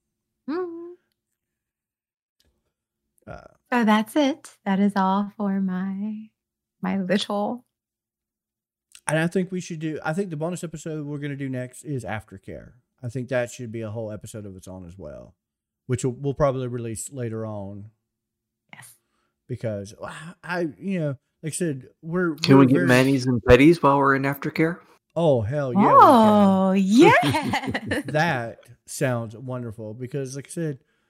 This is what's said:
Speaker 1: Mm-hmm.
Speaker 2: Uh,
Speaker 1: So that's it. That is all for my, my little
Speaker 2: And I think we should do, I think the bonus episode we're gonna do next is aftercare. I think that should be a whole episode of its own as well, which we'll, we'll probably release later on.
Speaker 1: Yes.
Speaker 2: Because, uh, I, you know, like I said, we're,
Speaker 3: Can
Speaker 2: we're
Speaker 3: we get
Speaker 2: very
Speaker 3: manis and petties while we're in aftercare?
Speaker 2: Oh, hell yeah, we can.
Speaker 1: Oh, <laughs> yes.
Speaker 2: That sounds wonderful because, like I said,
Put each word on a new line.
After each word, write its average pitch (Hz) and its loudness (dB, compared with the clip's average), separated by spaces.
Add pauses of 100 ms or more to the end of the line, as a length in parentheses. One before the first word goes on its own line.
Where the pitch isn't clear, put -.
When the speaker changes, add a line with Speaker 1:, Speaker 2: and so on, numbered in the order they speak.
(500)
Speaker 1:
Mm-hmm. 339 -8 (2500)
Speaker 2:
Uh, - -18 (300)
Speaker 1:
So 240 0
that's 214 2
it. 294 -2
That 190 0
is 202 2
all 196 0
for 196 -4
my, 196 -8 (520)
my 190 -4
little 208 -4 (1400)
Speaker 2:
And 156 0
I 165 0
think 180 -2
we 180 -6
should 170 -12
do, 156 -8
I 156 -4
think 196 -6
the 156 -10
bonus 165 -8
episode 156 -10
we're 147 -10
gonna 143 -8
do 139 -8
next 127 -10
is 139 -8
aftercare. 95 -14 (320)
I 123 -8
think 123 -8
that 123 -2
should 120 -12
be 113 -8
a 107 -8
whole 110 -8
episode 107 -14
of 95 -16
its 92 -20
own 92 -16
as 87 -20
well, 67 -18 (500)
which 123 -4
we'll, 131 -4
we'll 139 -6
probably 131 -2
release 117 -10
later 113 -8
on. 101 -12 (840)
Speaker 1:
Yes. - -20 (560)
Speaker 2:
Because, 104 -8
uh, 101 -12 (320)
I, 175 -6 (100)
you 185 -6
know, 151 -4 (360)
like 160 -8
I - -10
said, 143 -6 (120)
we're, 170 -4
Speaker 3:
Can 143 4
Speaker 2:
we're 139 10
Speaker 3:
we 139 10
get 123 4
Speaker 2:
very 135 2
Speaker 3:
manis 127 4
and 123 0
petties 143 8
while 139 4
we're 135 4
in 135 -2
aftercare? 160 -2 (400)
Speaker 2:
Oh, 143 2
hell 131 -4
yeah, 190 2
we 415 8
can. - -
Speaker 1:
Oh, 208 6
<laughs> 190 2 (1160)
yes. 262 -4
Speaker 2:
That 139 -2 (260)
sounds 117 -4
wonderful 113 -10
because, 127 -10
like 135 -14
I - -20
said, 156 -8 (300)